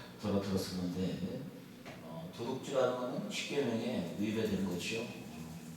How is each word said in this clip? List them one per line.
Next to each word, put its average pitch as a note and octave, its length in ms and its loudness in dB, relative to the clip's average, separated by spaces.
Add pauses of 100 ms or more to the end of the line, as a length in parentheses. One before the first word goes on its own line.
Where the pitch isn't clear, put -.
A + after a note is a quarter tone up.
(220)
들어 G2+ 180 4
들었었는데, F#2 1000 0 (640)
어, - 340 -8
도둑질하는 A#2+ 600 4
거는 G#2 340 -2
십계명에 A2+ 880 2
위배되는 G2+ 500 4
거죠. E2+ 320 0
어, D#2+ 580 -8 (180)